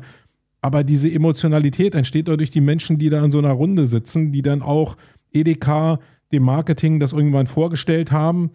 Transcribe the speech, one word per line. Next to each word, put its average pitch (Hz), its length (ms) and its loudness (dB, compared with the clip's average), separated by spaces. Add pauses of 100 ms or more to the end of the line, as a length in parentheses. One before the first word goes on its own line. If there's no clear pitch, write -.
(600)
Aber 139 240 0
diese 147 260 0
Emotionalität 156 840 0
entsteht 156 340 -2
doch 156 80 0
durch 156 140 -2
die 156 100 2
Menschen, 156 360 0
die 151 120 0
da 147 160 0
in 147 60 2
so 147 80 2
einer 147 120 2
Runde 156 340 0
sitzen, 123 460 -2
die 139 100 -2
dann 143 200 -2
auch 147 340 -2 (380)
Edeka, 156 680 0 (320)
dem 135 120 2
Marketing 156 560 0
das 135 120 0
irgendwann 147 360 2
vorgestellt 160 640 -2
haben, 165 440 0